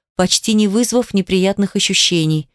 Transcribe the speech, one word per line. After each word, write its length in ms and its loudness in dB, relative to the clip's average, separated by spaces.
почти 320 0
не 140 4
вызвав 480 0
неприятных 600 0
ощущений. 800 0